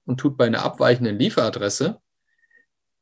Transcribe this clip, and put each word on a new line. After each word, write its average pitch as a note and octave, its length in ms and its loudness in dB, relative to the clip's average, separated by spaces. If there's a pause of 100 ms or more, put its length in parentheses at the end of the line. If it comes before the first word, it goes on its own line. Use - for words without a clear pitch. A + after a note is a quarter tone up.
und C3 140 -4
tut C#3 180 -2
bei B2 100 4
einer A2+ 180 0
abweichenden A#2 540 0
Lieferadresse C3+ 840 -2 (1000)